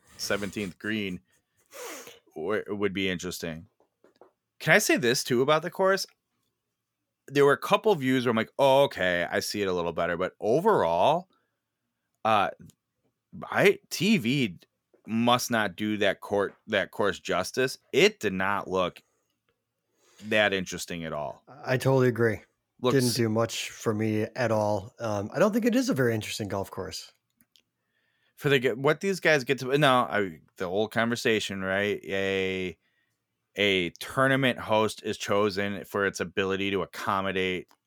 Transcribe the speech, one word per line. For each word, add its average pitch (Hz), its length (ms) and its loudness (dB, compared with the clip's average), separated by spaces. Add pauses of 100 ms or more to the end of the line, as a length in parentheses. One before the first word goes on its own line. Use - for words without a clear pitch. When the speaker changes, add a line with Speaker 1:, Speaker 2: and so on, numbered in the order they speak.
(180)
Speaker 1:
seventeenth 101 600 -6
green 104 440 -6 (1120)
w-, 90 320 -2
would 101 260 -2
be 95 160 0
interesting. 85 580 -8 (920)
Can 156 140 2
I 196 60 6
say 311 180 2
this 127 260 2
too 123 180 2
about 151 200 2
the 175 80 -8
course? 190 360 0 (1200)
There 139 180 4
were 143 80 8
a 131 40 2
couple 208 380 2
views 131 300 0
where 123 60 2
I'm 113 60 2
like, 113 220 -2
"Oh, 135 240 6
okay, 90 480 0
I 101 80 0
see 104 220 -4
it 98 60 -2
a 92 60 0
little 85 200 -2
better." 85 240 -2
But 90 240 -4
overall, 127 880 2 (960)
uh, 107 240 4 (1000)
I, 143 300 4 (100)
T 202 280 2
V 117 420 -2 (480)
must 120 420 2
not 107 280 0
do 107 200 -2
that 98 220 2
court, 101 360 -2 (120)
that 98 240 0
course 101 280 -2
justice. 92 580 -2 (160)
It 170 260 2
did 101 140 -2
not 95 360 -2
look 90 320 -2 (1200)
that 107 280 2
interesting 90 520 -6
at 78 80 -8
all. 73 280 -8 (240)
Speaker 2:
I 127 120 0
totally 131 320 4
agree. 113 320 0 (400)
Speaker 1:
Looks 123 140 2
Speaker 2:
Didn't 123 200 2
do 117 140 0
much 113 400 -2
for - 240 -4
me 107 300 0 (120)
at 120 160 0
all. 104 480 0
Um, 104 340 -4
I - 60 -2
don't 196 140 2
think 226 120 0
it 226 100 2
is 254 140 0
a - 40 0
very 123 200 2
interesting 107 360 -6
golf 98 200 -6
course. - 420 -12 (1200)
Speaker 1:
For - 140 -2
the, 127 240 4
what 139 260 0
these 196 220 -4
guys 151 240 4
get 135 140 0
to, 135 180 0
no, 147 140 6
I, 101 480 0 (180)
the 95 80 -6
old 101 260 -2
conversation, 113 720 0
right? 98 400 -2
A, 95 760 -2 (800)
a 95 360 2
tournament 135 680 0
host 110 440 0
is 104 140 -6
chosen 101 680 -2
for 101 200 -2
its 95 140 -2
ability 95 520 -2
to 95 100 0
accommodate 92 840 -4 (180)